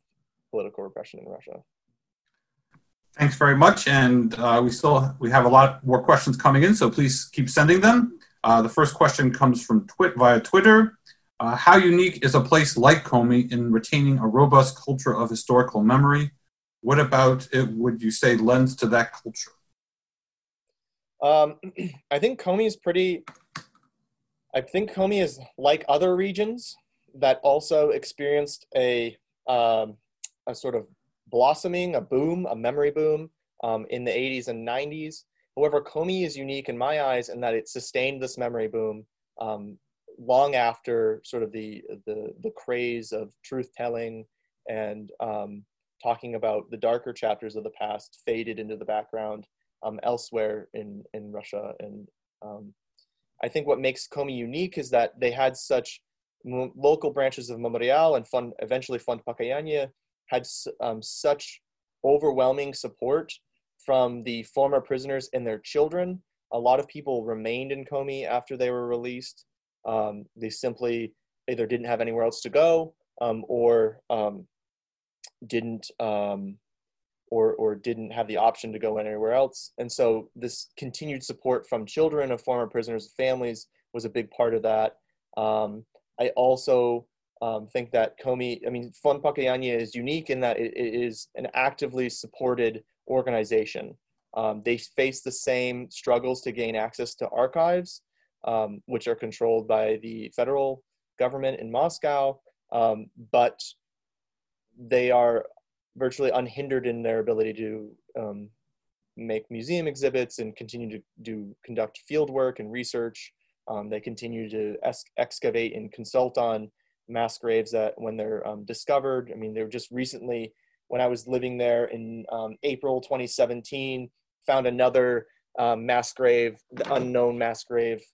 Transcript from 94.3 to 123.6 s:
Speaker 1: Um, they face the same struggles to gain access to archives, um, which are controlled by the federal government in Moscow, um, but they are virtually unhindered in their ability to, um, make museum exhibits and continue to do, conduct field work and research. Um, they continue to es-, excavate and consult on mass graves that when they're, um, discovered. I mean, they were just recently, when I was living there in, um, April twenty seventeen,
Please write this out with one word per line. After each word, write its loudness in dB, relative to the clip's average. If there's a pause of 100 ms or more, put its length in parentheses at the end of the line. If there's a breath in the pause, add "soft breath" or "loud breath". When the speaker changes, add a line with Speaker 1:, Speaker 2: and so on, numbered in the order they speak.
Speaker 1:
Um, -2
they 0
face -4
the -10
same -4
struggles -2
to -8
gain -6
access -6
to -8
archives, 0 (440)
um, -2
which -6
are 0
controlled -2
by 0
the -12
federal -2 (360)
government -4
in -12
Moscow, 0 (320)
um, 0 (260)
but 2 (1200)
they 0
are 2 (500)
virtually -2
unhindered -4
in -4
their -2
ability -2
to, -10 (280)
um, -12 (640)
make -8
museum -6
exhibits -4
and -8
continue -14
to -14 (200)
do, -12
conduct -8
field -2
work -2
and -12
research. -8 (360)
Um, -8
they -6
continue -10
to -6
es-, -4 (120)
excavate -4
and -12
consult -2
on -2 (380)
mass -6
graves -2
that -2
when -8
they're, -6
um, -12
discovered. -2
I -12
mean, -10
they -4
were -8
just -12
recently, -8 (340)
when -4
I 2
was -4
living -4
there 2
in, -12
um, -8
April -2
twenty -6
seventeen, -4 (380)